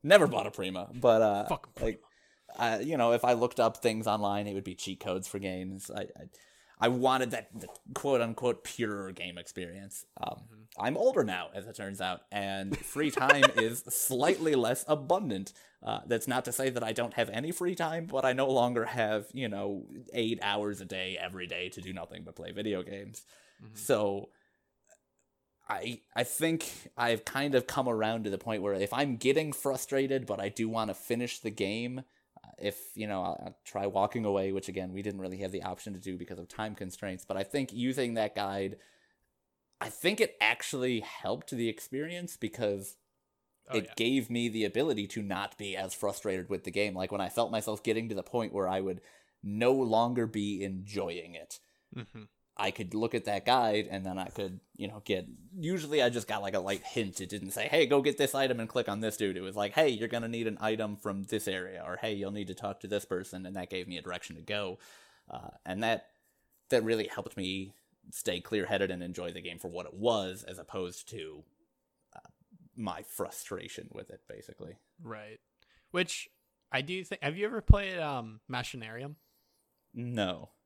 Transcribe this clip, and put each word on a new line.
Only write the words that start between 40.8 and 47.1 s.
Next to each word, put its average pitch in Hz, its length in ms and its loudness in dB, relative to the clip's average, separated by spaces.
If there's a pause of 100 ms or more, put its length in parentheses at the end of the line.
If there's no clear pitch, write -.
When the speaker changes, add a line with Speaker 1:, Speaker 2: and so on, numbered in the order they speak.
Speaker 1:
helped - 500 -6
the 117 180 0
experience 165 680 -6
because 101 580 -2 (760)
Speaker 2:
Oh, 127 100 0
Speaker 1:
it 98 80 -4
Speaker 2:
yeah. - 100 -12
Speaker 1:
gave 120 320 4
me 120 180 2
the 110 160 0
ability 107 440 2
to 110 140 -4
not 98 360 -4
be 98 180 -6
as 95 180 -4
frustrated 95 540 -2
with 95 160 -4
the 92 80 -6
game. 101 240 2
Like, 92 160 -2